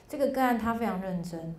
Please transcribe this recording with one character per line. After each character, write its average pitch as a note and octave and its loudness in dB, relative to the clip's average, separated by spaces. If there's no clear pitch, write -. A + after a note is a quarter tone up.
这 - -8
个 C#4 4
个 C#4 0
案 B3 6
他 A3+ 0
非 A#3 -2
常 F#3 0
认 F3+ -4
真， E3 -6